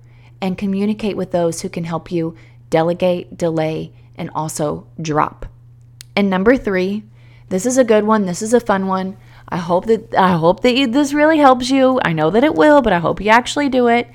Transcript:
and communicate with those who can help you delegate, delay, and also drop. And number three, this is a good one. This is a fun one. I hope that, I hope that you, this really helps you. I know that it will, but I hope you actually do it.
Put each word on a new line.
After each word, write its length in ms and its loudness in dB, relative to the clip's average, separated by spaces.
and 160 -4
communicate 600 -4
with 160 -6
those 300 -2
who 60 -8
can 160 -8
help 280 -8
you 240 -4
delegate, 680 -2
delay, 560 -4
and 180 -10
also 520 -6
drop. 460 -4
And 160 0
number 260 4
three, 480 -4
this 180 -4
is 120 0
a 60 6
good 200 2
one. 220 0
This 160 -8
is 100 -4
a 80 4
fun 260 -2
one. 300 -6
I 80 -6
hope 300 -2
that, 280 -2
I 180 4
hope 280 2
that 140 2
you, 120 2
this 280 0
really 240 4
helps 320 4
you. 340 2
I 80 -2
know 160 0
that 160 2
it 100 2
will, 280 6
but 100 0
I 60 2
hope 240 -2
you 80 0
actually 400 2
do 180 2
it. 260 0